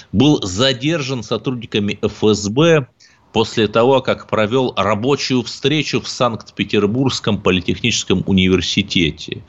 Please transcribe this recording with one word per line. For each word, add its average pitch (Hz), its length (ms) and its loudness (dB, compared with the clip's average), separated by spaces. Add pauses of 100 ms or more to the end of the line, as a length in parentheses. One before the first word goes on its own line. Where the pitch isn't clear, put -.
(100)
был 139 320 2
задержан 131 800 -2
сотрудниками 110 800 -4
Ф - 220 -6
С 202 260 2
Б 151 380 2 (480)
после 110 340 0
того, 123 320 4
как - 260 -4
провел 110 480 0
рабочую 117 680 0
встречу 135 580 -2
в - 80 -10
Санкт-Петербургском 110 1300 -2
политехническом 92 840 0
университете. 92 1200 0